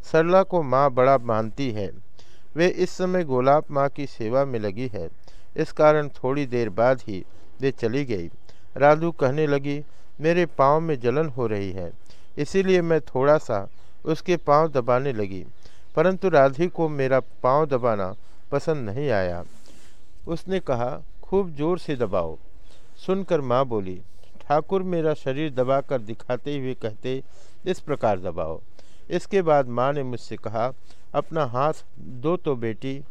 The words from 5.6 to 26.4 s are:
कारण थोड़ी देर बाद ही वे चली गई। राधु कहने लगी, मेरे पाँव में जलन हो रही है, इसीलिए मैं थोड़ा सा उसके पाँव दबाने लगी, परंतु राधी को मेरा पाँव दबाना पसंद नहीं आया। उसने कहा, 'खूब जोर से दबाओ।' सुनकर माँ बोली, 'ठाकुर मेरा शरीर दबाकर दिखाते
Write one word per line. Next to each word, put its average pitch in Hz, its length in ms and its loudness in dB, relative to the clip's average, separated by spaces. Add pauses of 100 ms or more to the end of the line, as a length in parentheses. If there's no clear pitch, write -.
कारण 151 360 6
थोड़ी 139 380 -2
देर 120 220 0
बाद 120 380 2
ही 98 180 -4 (360)
वे 135 100 0
चली 123 340 -2
गई। 92 260 -4 (460)
राधु 151 360 6
कहने 147 340 2
लगी, 143 360 0 (360)
मेरे 170 280 4 (120)
पाँव 143 220 6
में 160 200 0
जलन 131 280 2
हो 123 180 -2
रही 101 260 0
है, 90 180 -4 (480)
इसीलिए 185 440 4
मैं 165 180 4
थोड़ा 143 380 4
सा 104 280 -2 (380)
उसके 165 320 0
पाँव 151 320 4
दबाने 131 440 2
लगी, 98 320 -4 (520)
परंतु 185 320 4
राधी 139 400 6
को 165 200 0
मेरा 135 320 2 (220)
पाँव 143 240 4
दबाना 113 480 0 (380)
पसंद 143 380 -2
नहीं 139 200 -2
आया। 90 340 0 (840)
उसने 180 340 -2
कहा, 123 300 -2 (320)
'खूब 190 280 0
जोर 156 280 0
से 151 180 -2
दबाओ।' 92 420 0 (600)
सुनकर 185 420 0
माँ 131 260 2
बोली, 98 340 -2 (400)
'ठाकुर 156 420 0
मेरा 165 320 0
शरीर 143 400 -2
दबाकर 135 460 2
दिखाते 123 580 -4